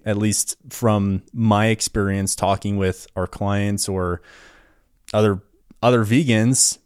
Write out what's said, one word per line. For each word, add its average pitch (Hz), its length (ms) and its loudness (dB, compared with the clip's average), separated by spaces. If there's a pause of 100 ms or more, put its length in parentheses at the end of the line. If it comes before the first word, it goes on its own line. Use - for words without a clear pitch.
at 107 100 -2
least 104 420 -2 (120)
from 101 540 0 (100)
my 107 340 2
experience 98 680 -2
talking 98 420 -2
with 92 380 -4
our 92 100 -4
clients 101 640 -4
or 90 320 -4 (920)
other, 104 300 2 (400)
other 117 240 4
vegans, 120 800 2